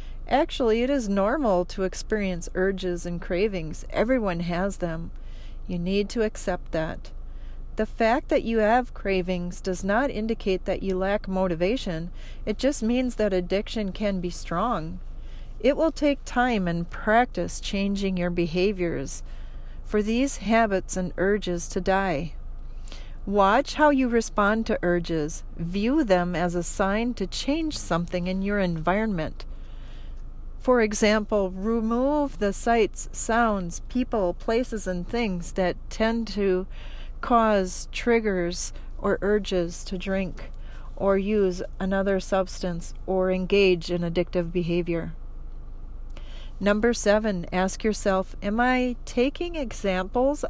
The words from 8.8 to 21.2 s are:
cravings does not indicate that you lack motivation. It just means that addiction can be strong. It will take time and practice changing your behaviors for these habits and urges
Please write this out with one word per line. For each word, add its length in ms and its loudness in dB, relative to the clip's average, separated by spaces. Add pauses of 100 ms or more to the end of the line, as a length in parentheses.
cravings 680 -2
does 240 -4
not 260 2
indicate 560 -2
that 160 -2
you 160 -2
lack 300 0
motivation. 840 0 (360)
It 120 -2
just 240 0
means 340 2
that 180 2
addiction 580 -2
can 300 -2
be 80 -2
strong. 680 -2 (600)
It 160 4
will 160 2
take 320 2
time 440 2
and 220 -2
practice 680 2
changing 560 0
your 140 0
behaviors 960 0 (600)
for 180 2
these 360 2
habits 580 2
and 220 -2
urges 520 0